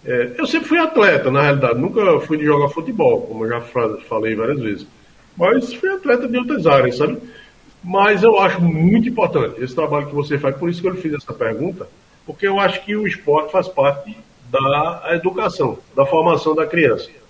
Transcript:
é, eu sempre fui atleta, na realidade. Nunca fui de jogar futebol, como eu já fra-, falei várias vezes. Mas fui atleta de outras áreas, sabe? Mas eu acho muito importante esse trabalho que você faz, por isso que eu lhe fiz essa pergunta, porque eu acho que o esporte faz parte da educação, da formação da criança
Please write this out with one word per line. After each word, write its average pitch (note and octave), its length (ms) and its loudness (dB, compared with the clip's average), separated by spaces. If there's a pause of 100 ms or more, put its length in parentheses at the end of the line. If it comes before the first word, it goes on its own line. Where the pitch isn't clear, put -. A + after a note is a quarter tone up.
é, B2 320 -2
eu D#4+ 100 -2
sempre - 220 -2
fui E4 100 4
atleta, G#3 520 4
na C#3 100 2
realidade. C3+ 400 2
Nunca F3+ 400 2
fui D#3 160 -2
de D3+ 80 -4
jogar D3 240 4
futebol, E3 540 0
como A2 220 -8
eu A2+ 40 -2
já A#2+ 140 -2
fra-, A2 340 -2 (120)
falei A2 260 -2
várias B2 260 -2
vezes. G#2 260 -6 (500)
Mas A3+ 360 0
fui - 160 -4
atleta B3+ 400 0
de A#3 80 -2
outras B3 300 -2
áreas, B2+ 320 4
sabe? D#3 200 -2 (640)
Mas G3 400 2
eu A3 160 6
acho F3+ 220 0
muito F3 480 2
importante D3+ 540 -2
esse B2+ 120 -8
trabalho D3 320 -2
que C#3+ 80 -12
você C#3+ 240 -2
faz, C#3 180 -2
por E3+ 120 -4
isso F3 140 -6
que F#3+ 40 -4
eu F3+ 60 0
lhe F3+ 80 -8
fiz D3+ 140 -4
essa - 180 -12
pergunta, A2+ 560 -6 (380)
porque D#3+ 200 -6
eu G3 140 2
acho F#3 240 0
que G#3 100 -6
o G#3+ 120 -2
esporte D3+ 460 0
faz F#3 160 0
parte C#3 460 -2 (360)
da C#3+ 640 -2
educação, F3 640 -4 (180)
da C#3 100 4
formação D#3+ 480 2
da D#3 120 0
criança D3 440 0 (200)